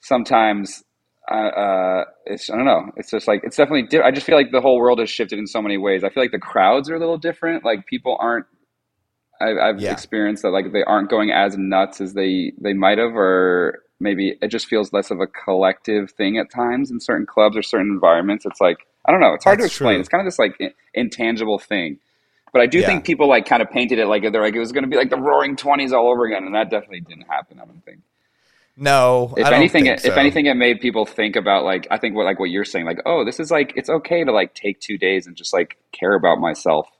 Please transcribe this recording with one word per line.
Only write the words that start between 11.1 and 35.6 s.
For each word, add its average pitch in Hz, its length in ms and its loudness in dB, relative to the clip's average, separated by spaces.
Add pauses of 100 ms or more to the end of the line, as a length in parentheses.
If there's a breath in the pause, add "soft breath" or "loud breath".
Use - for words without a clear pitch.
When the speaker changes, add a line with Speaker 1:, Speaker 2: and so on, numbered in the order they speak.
Speaker 1:
going 107 200 0
as 98 280 0
nuts 95 420 -2
as 95 140 -8
they, 95 440 -2
they 101 140 -4
might 98 240 2
have, 117 180 -2
or 92 680 2 (160)
maybe 98 400 -2
it 107 80 -2
just 113 180 -6
feels 107 280 -2
less 101 160 -2
of 92 100 -4
a 95 60 -2
collective 95 840 -2
thing 104 260 -2
at - 120 -6
times 123 400 -4
in 120 100 -8
certain 107 260 -4
clubs 107 280 2
or 107 80 -4
certain 101 280 -2
environments. 92 560 2
It's - 160 -4
like, 87 240 0 (180)
I - 80 4
don't 180 80 4
know. 104 140 4
It's - 100 -8
hard 202 140 6
Speaker 2:
That's 220 100 0
Speaker 1:
to - 60 -6
explain. 117 220 0
Speaker 2:
true. 90 40 -2
Speaker 1:
It's 90 80 -8
kinda 185 160 -2
this, 185 140 -6
like, 107 200 0
in-, - 140 -8 (220)
intangible 113 640 -4
thing. 87 400 -6 (520)
But 123 120 4
I 120 40 6
do 135 120 0
Speaker 2:
Yeah. 202 80 2
Speaker 1:
think 180 180 -2
people, 151 240 0
like, 120 160 4
kinda 117 220 0
painted 123 320 -2
it 110 80 0
like 104 160 0
they're 110 180 0
like, 107 140 0
it 113 40 -4
was 117 140 -6
gonna 135 140 -4
be 135 100 -2
like 131 140 0
the 147 100 -4
Roaring 143 340 0
Twenties 139 380 0
all 120 160 4
over 120 160 2
again, 104 200 -4
and 95 100 -10
that 107 160 0
definitely 101 300 -6
didn't 85 280 -20
happen, 69 320 -10
I 57 60 -20
don't - 180 -20
think. - 140 -20 (760)
Speaker 2:
No, 127 640 2
Speaker 1:
If 120 100 2
Speaker 2:
I 143 40 6
don't 127 80 8
Speaker 1:
anything, 160 260 4
Speaker 2:
think 131 140 2
Speaker 1:
it, - 80 -2
if 127 80 2
Speaker 2:
so. 143 60 2
Speaker 1:
anything, 143 260 2
it 139 80 2
made 123 260 2
people 110 240 0
think 107 320 -4
about, 98 280 2
like, 92 260 -2
I 107 80 0
think 107 180 -4
what, 107 80 0
like, 95 160 -2
what 92 80 -2
you're 95 160 -4
saying, 87 220 -6
like, 82 180 -6
"Oh, 165 180 0
this 117 160 -6
is, 160 120 -6
like, 151 260 0
it's - 140 -6
okay 160 340 -2
to, 135 80 0
like, 98 220 0
take - 260 -8
two 104 160 -10
days 92 300 0
and 87 100 -20
just, - 160 -12
like, 87 240 -2 (160)